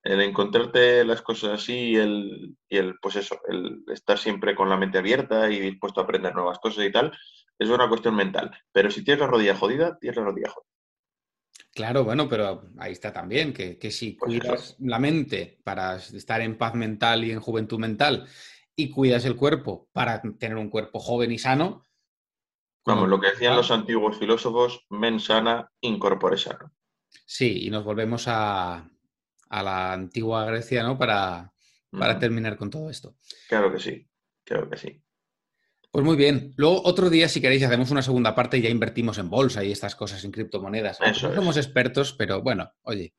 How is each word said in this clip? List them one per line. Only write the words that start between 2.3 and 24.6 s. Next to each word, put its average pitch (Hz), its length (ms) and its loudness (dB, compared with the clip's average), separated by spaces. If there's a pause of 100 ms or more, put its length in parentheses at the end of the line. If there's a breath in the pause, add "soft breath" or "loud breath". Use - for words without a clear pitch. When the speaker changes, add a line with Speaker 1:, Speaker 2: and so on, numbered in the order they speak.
Speaker 1:
y 101 80 0
el, 92 240 0
pues 98 140 -6
eso, 101 240 -6 (100)
el 90 420 -6
estar - 280 0
siempre 101 340 -2
con 95 160 2
la 95 80 2
mente 95 220 0
abierta 110 500 2
y 104 100 -2
dispuesto 98 420 -4
a - 20 0
aprender 92 320 -2
nuevas 90 240 -2
cosas 104 260 -2
y 101 60 0
tal, 127 200 2 (460 loud breath)
es 107 120 -2
una 123 180 4
cuestión 110 280 0
mental. 98 360 -2 (220 loud breath)
Pero 101 180 6
si 107 120 -8
tienes 143 180 2
la 139 60 2
rodilla 107 280 4
jodida, 143 440 0
tienes 120 180 -6
la 113 80 -2
rodilla - 240 -4
jodida. - 200 -18 (1040)
Speaker 2:
Claro, 120 300 0
bueno, 131 260 0
pero 101 480 -2
ahí 92 140 -10
está 101 200 -10
también, 113 420 -4
que, 90 260 -10
que 107 120 -8
si 107 200 -8
Speaker 1:
Pues - 220 -6
eso. 117 140 -2
Speaker 2:
cuidas - 320 -6
la 120 200 -4
mente 135 640 -2
para 95 320 -6
estar 104 460 -6
en 110 160 -4
paz 113 180 -2
mental 113 480 0
y 113 80 -4
en 113 80 -6
juventud 110 400 -4
mental 113 480 0 (480 loud breath)
y 147 160 -2
cuidas 123 340 4
el 123 100 -2
cuerpo 135 560 -2
para 117 300 -2 (160)
tener 110 200 -6
un 107 120 -6
cuerpo 110 300 -6
joven 120 320 -2
y 113 80 -4
sano, 147 440 0 (1040)
Speaker 1:
Vamos, 104 180 4
Speaker 2:
como 92 40 4
Speaker 1:
lo 95 140 6
que 95 80 4
decían 120 240 4
Speaker 2:
Ah. 120 40 6
Speaker 1:
los 120 140 4
antiguos 107 480 0
filósofos, 117 680 2